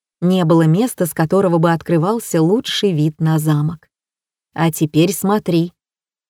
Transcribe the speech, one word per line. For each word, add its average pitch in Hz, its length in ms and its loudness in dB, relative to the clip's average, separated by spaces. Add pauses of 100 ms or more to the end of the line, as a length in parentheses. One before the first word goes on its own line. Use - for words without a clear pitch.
(200)
Не 180 240 2
было 165 180 4
места, 180 440 0
с 156 60 -6
которого 175 460 0
бы 165 140 2
открывался 175 680 -2
лучший 196 520 0
вид 156 280 -2
на 160 180 0
замок. 156 520 -2 (640)
«А 165 180 0
теперь 160 400 0
смотри». 180 600 -2 (580)